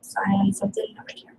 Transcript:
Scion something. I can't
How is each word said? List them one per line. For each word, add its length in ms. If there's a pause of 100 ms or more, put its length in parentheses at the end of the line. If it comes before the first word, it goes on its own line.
Scion 520
something. 460
I 120
can't 260